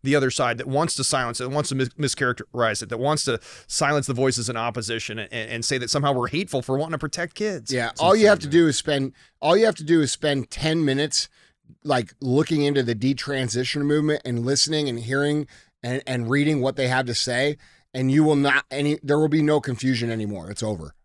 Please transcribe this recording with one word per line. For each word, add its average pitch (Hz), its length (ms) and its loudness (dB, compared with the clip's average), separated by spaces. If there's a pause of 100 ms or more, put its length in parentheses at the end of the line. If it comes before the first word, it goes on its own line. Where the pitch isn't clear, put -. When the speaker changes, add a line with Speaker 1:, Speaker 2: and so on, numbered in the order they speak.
Speaker 1:
the 135 100 2
other 135 160 2
side 120 280 0
that 127 100 -8
wants 147 280 0
to 135 80 -4
silence 127 360 -2
it, 127 40 -4
that 127 60 -6
wants 147 200 -2
to 143 40 -4
mis-, 131 160 0
mischaracterize 123 920 -2
it, 98 80 -12
that 113 80 -6
wants 147 260 0
to 117 160 -2 (260)
silence 147 400 0
the 135 80 -4
voices 120 340 0
in 120 80 -6
opposition 113 640 -4
and, 104 140 -10
and, 113 180 -8
and 117 140 -6
say 131 140 -2
that 123 120 -6
somehow 143 220 0
we're 123 160 0
hateful 156 340 -4
for 131 160 -2
wanting 160 140 -4
to 151 60 -4
protect 170 360 -8
kids. 160 380 -6
Speaker 2:
Yeah, 120 180 -2
Speaker 1:
It's - 100 -10
Speaker 2:
all 180 140 6
you 214 140 6
have 202 100 6
Speaker 1:
insane, 147 140 -8
Speaker 2:
to 160 60 6
Speaker 1:
man. 170 60 8
Speaker 2:
do 160 40 6
is 139 80 2
spend, 139 360 -2 (280)
all 165 160 4
you 220 100 6
have 220 100 2
to 160 80 -12
do 160 160 6
is 139 120 0
spend 143 380 -2
ten 160 340 0
minutes, 139 440 0 (560)
like, 127 360 -2
looking 147 420 2
into 143 200 2
the 117 120 0
detransition 127 880 -2
movement 151 420 0
and 120 220 -4
listening 147 420 0
and 120 120 -6
hearing 143 460 0 (360)
and, 127 240 -4
and 120 240 -2
reading 143 320 2
what 131 140 0
they 131 120 0
have 127 180 2
to 120 80 -4
say, 135 440 -2 (340)
and 131 180 0
you 151 140 6
will 151 120 4
not 139 340 2
any, 143 320 0
there 143 160 2
will 156 100 2
be 151 140 4
no 151 180 4
confusion 120 500 -2
anymore. 104 400 -6
It's 104 120 -8
over. 87 320 -6 (100)